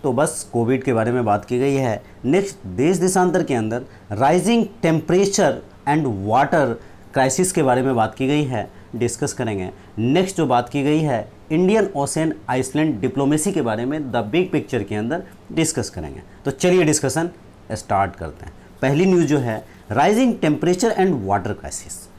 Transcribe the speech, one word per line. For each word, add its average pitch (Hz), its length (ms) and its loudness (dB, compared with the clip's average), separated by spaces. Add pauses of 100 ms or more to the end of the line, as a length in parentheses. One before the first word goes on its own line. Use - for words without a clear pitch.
तो 135 100 0
बस 156 400 -2
कोविड 120 300 0
के 131 100 0
बारे 113 180 0
में 123 140 0
बात 104 200 0
की 123 140 -2
गई 139 140 2
है। 127 300 -2 (220)
नेक्स्ट, 190 300 0 (100)
देश 131 320 0
देशांतर 180 460 2
के 143 100 -2
अंदर 117 300 -2 (280)
rising 170 520 2 (220)
temperature 170 680 2 (360)
and 117 400 0
water 135 440 2 (440)
crisis 139 340 2
के 160 120 0
बारे 127 180 2
में 131 140 0
बात 113 200 0
की 131 120 -2
गई 147 160 2
है, 123 280 -4 (240)
डिस्कस 120 380 -2
करेंगे। 101 380 -4 (280)
नेक्स्ट 160 380 2
जो 160 80 2
बात 120 240 2
की 143 140 -2
गई 151 160 2
है, 127 320 -2 (200)
इंडियन 185 440 2
ओशन 147 380 -2 (160)
आइसलैंड 131 500 0
डिप्लोमेसी 143 520 0
के 170 100 -2
बारे 113 240 -2
में 151 140 -4 (120)
the 113 240 -4
big 185 200 0
picture 120 280 -2
के 107 120 -6
अंदर 131 280 -4 (280)
डिस्कस 160 380 -2
करेंगे। 76 320 -12 (240)
तो 143 60 -2
चलिए 180 320 2
डिस्कशन 156 460 0 (420)
स्टार्ट 98 440 -2
करते 78 300 -12
हैं। - 80 -16 (280)
पहली 147 240 2
न्यूज़ 175 200 4
जो 143 120 2
है, 117 280 -4 (260)
rising 208 420 2 (100)
temperature 180 520 2
and 185 160 2 (160)
water 98 240 -2
crisis। - 420 -10 (260)